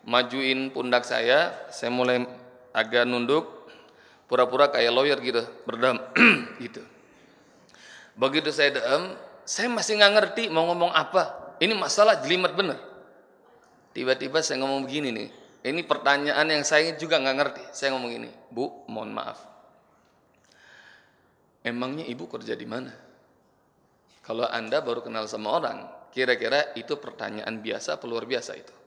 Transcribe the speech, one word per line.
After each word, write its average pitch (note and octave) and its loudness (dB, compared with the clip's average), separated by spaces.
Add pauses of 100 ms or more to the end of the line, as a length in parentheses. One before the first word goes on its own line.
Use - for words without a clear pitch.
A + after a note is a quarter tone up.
Majuin C3 0
pundak B2 2
saya, B2+ 2 (160)
saya - -4
mulai B2 2 (520)
agak A2+ 2
nunduk, B2 0 (800)
pura-pura B2+ 4
kayak A#2+ 4
lawyer C3+ 2
gitu, A#2 0 (240)
berdem, A#2 2 (320)
<clears throat> - -2
gitu. - -14 (1300)
Begitu C#3+ 0
saya C#3 2
dem, C#3+ 0 (240)
saya - -4
masih G#3+ 0
nggak G3+ 8
ngerti G3+ 2
mau E3 2
ngomong F3 2
apa. D#3+ 0
Ini G#3 2
masalah G3 4
jelimet F3+ 0
bener. F3+ -2 (1120)
Tiba-tiba C3 0
saya D3 -2
ngomong C3+ -2
begini C#3 -4
nih, A2 -6 (400)
ini D#3+ -4
pertanyaan D3 2
yang D3+ 2
saya D#3+ 2
juga D#3+ 0
nggak C3+ 0
ngerti. C#3+ -2 (140)
Saya C3+ -2
ngomong B2 -4
gini, A#2 -10 (180)
"Bu, - -8
mohon A2 -10
maaf. - -8 (2250)
Emangnya C3 -6
ibu C3 -10
kerja A#2 -10
di A#2 -14
mana?" B2 -10 (1300)
Kalau A2+ -4
Anda A#2 -2
baru A#2+ -6
kenal A2+ -6
sama G#2+ -4
orang, A#2+ -6 (300)
kira-kira B2+ 0
itu - -8
pertanyaan G#2+ -10
biasa A2 -6
apa - -12
luar A2+ -4
biasa A#2+ -6
itu? - -20 (140)